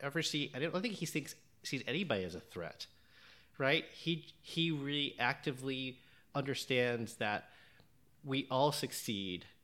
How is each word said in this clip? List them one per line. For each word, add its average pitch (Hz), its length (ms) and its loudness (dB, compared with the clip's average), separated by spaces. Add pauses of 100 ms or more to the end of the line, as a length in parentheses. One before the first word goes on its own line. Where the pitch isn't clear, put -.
ever 143 220 -2
see, 147 320 0
I 127 60 -4
don't 170 200 0
think 214 140 -2
he 165 120 -4
thinks, - 280 -4 (300)
sees 131 240 -4
anybody 127 360 0
as 85 100 -6
a 82 60 -6
threat, - 460 -10 (720)
right? 139 340 4
He, 165 340 -2 (140)
he 165 300 0
really 143 480 0
actively 131 800 -2 (360)
understands 123 840 2
that 104 320 0 (760)
we 135 260 0
all 135 220 6
succeed. 98 720 -2 (200)